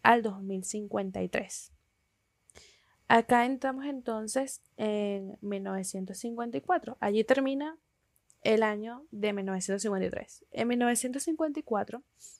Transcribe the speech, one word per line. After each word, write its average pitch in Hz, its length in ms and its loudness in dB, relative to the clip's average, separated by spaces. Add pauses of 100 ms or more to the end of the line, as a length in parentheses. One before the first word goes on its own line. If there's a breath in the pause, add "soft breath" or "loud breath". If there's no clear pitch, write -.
al 233 200 8
dos 196 200 -4
mil 190 220 -4
cincuenta 202 580 -4
y 180 60 0
tres. - 440 -6 (1400 soft breath)
Acá 233 360 6
entramos 269 420 -2
entonces 254 760 -4 (140)
en 202 640 -2
mil 202 220 -6
novecientos 190 560 -6
cincuenta 233 380 -6
y 277 40 -2
cuatro. 330 400 -2
Allí 208 240 4
termina 277 540 2 (640)
el 220 200 4
año 220 480 -2
de 208 220 -2
mil 196 140 -2
novecientos 190 360 -2
cincuenta 196 240 0
y - 40 -4
tres. - 400 -10
En - 180 -2
mil 240 100 2
novecientos 240 460 2
cincuenta 311 360 0
y - 20 -6
cuatro 220 400 -2 (380 loud breath)